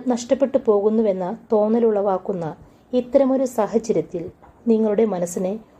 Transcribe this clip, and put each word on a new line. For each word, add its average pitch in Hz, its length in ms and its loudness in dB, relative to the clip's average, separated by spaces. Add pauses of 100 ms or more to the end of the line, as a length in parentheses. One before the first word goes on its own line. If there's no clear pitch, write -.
നഷ്ടപ്പെട്ടു 254 520 0
പോകുന്നുവെന്ന 208 680 2 (200)
തോന്നലുളവാക്കുന്ന 208 1000 0 (460)
ഇത്തരമൊരു 262 540 2
സാഹചര്യത്തിൽ 196 760 -2 (420)
നിങ്ങളുടെ 220 400 2
മനസ്സിനെ 185 460 -4 (280)